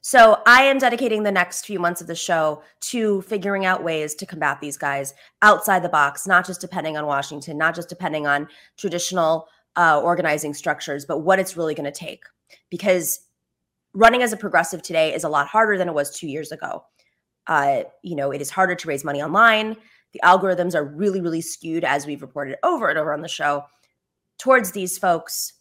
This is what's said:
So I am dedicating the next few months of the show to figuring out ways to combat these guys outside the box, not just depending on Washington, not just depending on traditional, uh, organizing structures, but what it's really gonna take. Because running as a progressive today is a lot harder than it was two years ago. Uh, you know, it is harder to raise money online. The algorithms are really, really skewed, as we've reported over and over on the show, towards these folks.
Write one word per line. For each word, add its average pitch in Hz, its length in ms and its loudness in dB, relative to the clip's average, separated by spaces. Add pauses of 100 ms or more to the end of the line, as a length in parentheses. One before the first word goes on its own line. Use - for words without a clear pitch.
So 226 460 8
I 247 160 8
am 269 160 2
dedicating 233 420 0
the 208 100 0
next 180 360 -2
few 202 100 -8
months 175 240 -2
of 165 60 -16
the 170 80 -10
show 156 480 -2 (160)
to 214 440 -2
figuring 196 420 -4
out 185 180 0
ways 156 320 -4
to 196 100 -14
combat 147 340 -4
these 143 180 -10
guys 139 360 -6 (300)
outside 190 400 6
the 170 60 -4
box, 143 360 0
not 185 220 4
just 185 140 -12
depending 160 360 -6
on 151 80 -6
Washington, 143 540 -4
not 165 160 0
just 170 140 -10
depending 165 360 -6
on 143 220 0 (280)
traditional, 170 720 -2 (280)
uh, 160 280 4
organizing 151 520 -2
structures, 143 500 -6
but 147 140 -4
what 185 180 4
it's 190 180 -4
really 160 200 -4
gonna 143 160 -8
take. - 320 -16 (480)
Because 180 480 -2 (760)
running 233 300 6
as 226 80 0
a 202 60 -6
progressive 170 440 -2
today 160 320 0
is - 120 -6
a 151 40 -2
lot 147 180 0
harder 214 300 2
than 180 120 0
it 160 40 -6
was 143 240 -2
two 170 100 -10
years 147 260 -8
ago. - 300 -10 (640)
Uh, 143 360 2 (180)
you 170 140 -10
know, 139 160 -2
it 143 100 -6
is 135 80 -8
harder 185 240 0
to 175 140 -8
raise 143 160 -4
money 143 180 -4
online. 214 540 2 (380)
The - 100 -10
algorithms 180 520 4
are 151 100 0
really, 185 340 -2
really 165 220 -4
skewed, 165 420 -8
as 143 240 -2
we've 147 140 -10
reported 139 420 -8
over 277 260 0
and 156 80 0
over 151 160 -2
on 147 80 -6
the 170 60 -10
show, 143 380 -4 (720)
towards 247 320 2
these 185 260 -8
folks. - 640 -2